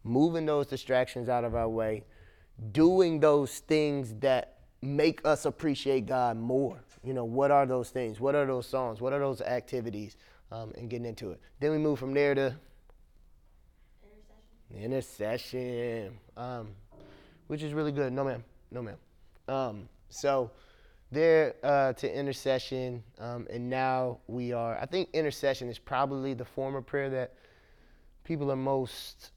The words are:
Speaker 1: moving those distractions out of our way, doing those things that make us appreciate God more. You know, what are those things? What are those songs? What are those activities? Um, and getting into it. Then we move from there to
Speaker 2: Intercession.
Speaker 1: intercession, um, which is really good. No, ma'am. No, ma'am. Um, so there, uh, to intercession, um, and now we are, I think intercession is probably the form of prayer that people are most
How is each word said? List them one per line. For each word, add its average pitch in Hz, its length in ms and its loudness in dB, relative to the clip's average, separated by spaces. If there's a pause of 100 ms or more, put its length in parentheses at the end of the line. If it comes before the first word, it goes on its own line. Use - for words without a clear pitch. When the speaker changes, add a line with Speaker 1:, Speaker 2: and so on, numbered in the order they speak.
Speaker 1:
moving 156 400 4
those 147 220 2
distractions 127 600 0
out 123 160 2
of 117 100 -2
our 113 140 0
way, 110 380 -2 (680)
doing 165 480 6
those 147 400 4
things 143 600 2
that 131 400 0 (220)
make 147 440 2
us 151 200 4
appreciate 135 600 0
God 123 320 2
more. 123 440 0 (220)
You 131 100 -6
know, 123 120 -4
what 135 260 4
are 139 140 8
those 127 240 0
things? 113 320 -4
What 139 140 2
are 143 100 4
those 127 200 -2
songs? 117 360 -4
What 131 100 -2
are 143 80 0
those 135 220 -2
activities? 113 720 -4 (360)
Um, 110 260 -10
and 120 120 -10
getting 120 160 -6
into 110 260 -8
it. 78 100 -14 (180)
Then 147 120 0
we 156 60 0
move 151 220 2
from 131 140 -6
there 143 220 4
to 135 200 2 (2250)
Speaker 2:
Intercession. 104 120 -12
Speaker 1:
intercession, 120 1300 -4 (200)
um, 120 320 -10 (800)
which 147 140 -6
is 147 120 -6
really 151 180 -2
good. 139 220 -2
No, 135 100 -2
ma'am. 117 200 -4 (280)
No, 123 100 -8
ma'am. 107 160 -12 (500)
Um, 123 420 -4 (200)
so 135 420 0 (600)
there, 156 520 4
uh, 135 300 4
to 113 240 -4
intercession, 131 840 -2 (160)
um, 120 300 -10
and 120 200 -6
now 131 580 0
we 123 260 -4
are, 117 240 -2
I - 80 -6
think 180 280 -2
intercession 139 560 -2
is 120 100 -10
probably 135 540 -2
the 123 120 -8
form 135 300 -6
of 131 100 -8
prayer 139 240 -2
that 131 240 -4 (880)
people 143 280 -2
are 135 40 0
most 131 800 -4